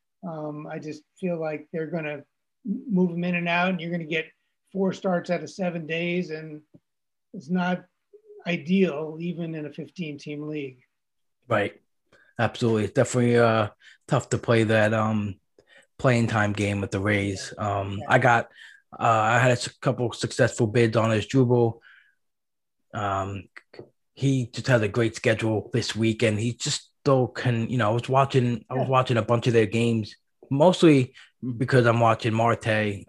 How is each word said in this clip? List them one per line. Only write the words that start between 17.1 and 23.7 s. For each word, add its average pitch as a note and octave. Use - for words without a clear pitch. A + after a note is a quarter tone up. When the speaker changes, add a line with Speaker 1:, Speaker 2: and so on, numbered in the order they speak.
Speaker 1:
Yeah. G2+
Speaker 2:
Um, G2+
Speaker 1:
Yeah. -
Speaker 2:
I C3
got, A#2+
uh, -
I A2+
had B2+
a B2
s-, -
couple B2
successful A#2+
bids A2+
on A2+
Asdrubal. A#2+
Um, G2